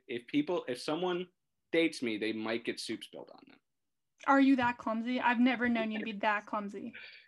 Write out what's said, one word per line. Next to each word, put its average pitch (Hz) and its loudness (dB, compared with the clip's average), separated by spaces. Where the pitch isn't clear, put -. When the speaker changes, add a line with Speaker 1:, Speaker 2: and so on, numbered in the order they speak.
Speaker 1:
if 117 -8
people, 151 -2
if 123 -6
someone 175 -2
dates 165 2
me, 113 -2
they 110 -2
might 113 -4
get 110 -4
soup - -8
spilled - -16
on - -20
them. - -20
Speaker 2:
Are 277 8
you 269 6
that 240 0
clumsy? 226 -4
I've 240 4
never 247 4
known 220 0
you 214 -4
to 214 -4
be 226 -4
that 208 0
clumsy. 208 -6